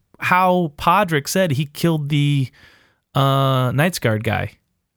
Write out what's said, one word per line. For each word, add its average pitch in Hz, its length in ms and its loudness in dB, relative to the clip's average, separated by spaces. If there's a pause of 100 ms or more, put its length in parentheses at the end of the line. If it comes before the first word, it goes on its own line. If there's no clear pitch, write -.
(200)
how 180 580 2
Podrick 170 500 0
said 185 240 0
he 139 140 -2
killed 151 440 -2
the, 143 400 0 (680)
uh, 135 580 0
Knight's 156 260 0
Guard 110 240 -2
guy, 101 280 -4 (460)